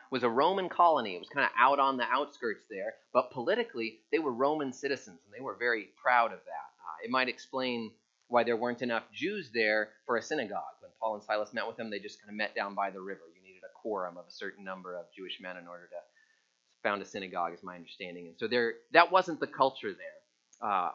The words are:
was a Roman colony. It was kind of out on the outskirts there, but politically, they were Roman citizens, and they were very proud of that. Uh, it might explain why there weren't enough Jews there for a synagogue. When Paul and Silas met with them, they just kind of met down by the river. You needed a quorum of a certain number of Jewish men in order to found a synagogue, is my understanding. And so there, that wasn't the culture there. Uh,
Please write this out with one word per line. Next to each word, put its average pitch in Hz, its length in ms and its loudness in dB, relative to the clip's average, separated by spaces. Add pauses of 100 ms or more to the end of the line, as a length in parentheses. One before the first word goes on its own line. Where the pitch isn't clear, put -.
(100)
was 127 120 -2
a 123 80 4
Roman 170 400 2
colony. 135 460 4
It 85 40 -10
was - 80 -16
kind 139 160 0
of - 140 2
out 139 220 8
on 135 180 4
the 123 60 0
outskirts 123 680 -2
there, 104 240 -6 (180)
but 127 200 2
politically, 131 680 -2 (120)
they 156 100 2
were 143 120 -2
Roman 139 400 0
citizens, 120 540 -6
and 104 100 -20
they 127 80 -12
were 104 120 -6
very 113 320 0 (140)
proud 120 300 4
of 90 60 -12
that. 76 300 -12 (120)
Uh, 85 240 -12
it 117 60 -6
might 127 180 2
explain 123 600 -4 (380)
why 120 140 6
there 113 140 2
weren't 120 260 -2
enough 117 300 -2
Jews 151 400 -6
there 107 380 2 (140)
for 120 120 0
a 110 60 0
synagogue. 101 580 -4
When 90 100 -20 (100)
Paul 113 140 0
and 101 80 -8
Silas 107 300 -2
met 113 160 -4
with 117 80 -10
them, 113 140 -6
they 104 100 -6
just 104 200 -14
kind 104 100 -20
of 104 60 -10
met 104 200 -4
down 101 180 -4
by 98 160 0
the 95 100 -10
river. 95 200 -10 (120)
You 90 80 -20
needed 95 220 -20
a - 180 -20
quorum 92 360 -4
of 87 100 -16
a - 60 -20
certain 98 320 -12
number 92 320 -10
of 85 80 -12 (120)
Jewish 92 240 -12
men 92 160 -10
in 87 120 -16
order 87 160 -16
to - 1000 -20
found 101 200 0
a - 20 -12
synagogue, 90 500 -6
is - 80 -18
my 90 140 -12
understanding. 87 500 -14
And 82 100 -18
so 113 120 -4
there, 117 260 0 (160)
that 170 220 8
wasn't 180 260 4
the 139 80 -2
culture 131 460 2
there. - 760 -12
Uh, 90 260 2